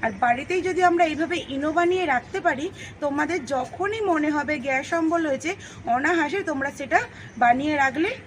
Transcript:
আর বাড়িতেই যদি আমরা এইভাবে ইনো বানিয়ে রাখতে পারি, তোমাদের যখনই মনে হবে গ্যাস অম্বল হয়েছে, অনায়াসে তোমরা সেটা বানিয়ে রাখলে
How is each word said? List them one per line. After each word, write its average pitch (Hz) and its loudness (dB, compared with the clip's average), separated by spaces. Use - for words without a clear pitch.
আর 220 0
বাড়িতেই 269 0
যদি 359 0
আমরা 349 4
এইভাবে 320 -2
ইনো 285 -2
বানিয়ে 359 2
রাখতে 254 -2
পারি, 294 0
তোমাদের 294 0
যখনই 403 -2
মনে 302 2
হবে 294 0
গ্যাস 269 0
অম্বল 330 2
হয়েছে, 285 -2
অনায়াসে 311 2
তোমরা 277 -2
সেটা 294 2
বানিয়ে 262 4
রাখলে 285 0